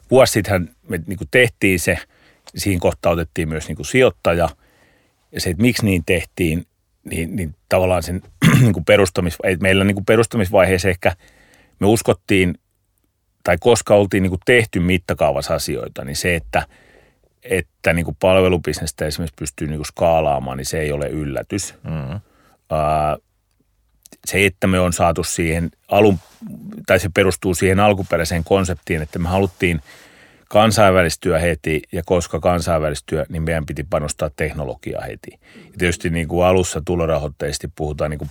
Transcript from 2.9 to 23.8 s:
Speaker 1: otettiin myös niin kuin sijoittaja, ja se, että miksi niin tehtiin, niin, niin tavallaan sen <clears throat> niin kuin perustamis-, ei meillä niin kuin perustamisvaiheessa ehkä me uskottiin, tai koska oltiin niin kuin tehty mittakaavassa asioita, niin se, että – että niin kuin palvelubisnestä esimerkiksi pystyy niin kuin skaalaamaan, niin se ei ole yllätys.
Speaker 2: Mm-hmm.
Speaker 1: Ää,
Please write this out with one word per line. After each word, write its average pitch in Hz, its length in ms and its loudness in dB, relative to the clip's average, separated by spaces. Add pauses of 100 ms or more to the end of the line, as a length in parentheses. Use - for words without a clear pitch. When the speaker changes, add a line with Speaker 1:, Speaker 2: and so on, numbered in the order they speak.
Speaker 1:
otettiin 82 360 -4
myös 78 200 -8
niin - 80 -8
kuin - 100 -12
sijoittaja, 90 640 2 (840)
ja - 80 -10
se, 92 100 -4
että 80 120 2
miksi 120 220 2
niin 95 220 2
tehtiin, 82 600 -2 (380)
niin, 82 320 -6
niin 82 180 -6 (140)
tavallaan 92 340 2
sen 90 200 -6 (180)
<clears throat> 135 220 6
niin 113 100 6
kuin 87 120 -4
perustamis-, 98 640 2
ei 95 80 0
meillä 95 280 2
niin 101 100 2
kuin 98 100 -6
perustamisvaiheessa 101 840 2
ehkä 90 240 0 (680)
me 95 80 0
uskottiin, 101 720 2 (840)
tai 87 180 0
koska 117 340 4
oltiin 101 280 4
niin 92 80 0
kuin 90 140 -6
tehty 117 360 2
mittakaavassa 82 720 0
asioita, 64 500 -8
niin 71 120 -10
se, - 180 -2
että – - 320 -2 (760)
että - 500 -4
niin 85 120 0
kuin 78 160 -8
palvelubisnestä 90 840 2
esimerkiksi 76 320 -8
pystyy 78 300 -8
niin 76 100 -6
kuin 73 80 -8
skaalaamaan, 73 680 0
niin 67 100 -10
se 85 140 -6
ei 76 120 -4
ole 71 160 -6
yllätys. 73 640 -8 (100)
Speaker 2:
Mm-hmm. 78 360 -8 (500)
Speaker 1:
Ää, 78 460 0 (1080)